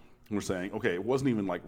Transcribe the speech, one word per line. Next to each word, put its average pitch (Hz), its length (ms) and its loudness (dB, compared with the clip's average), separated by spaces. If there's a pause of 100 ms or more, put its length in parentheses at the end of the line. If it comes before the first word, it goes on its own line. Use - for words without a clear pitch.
(300)
were 104 120 0
saying, 92 320 -2
"Okay, 107 200 0
it 90 100 -2
wasn't 131 260 2
even, 107 180 2
like, 87 200 -2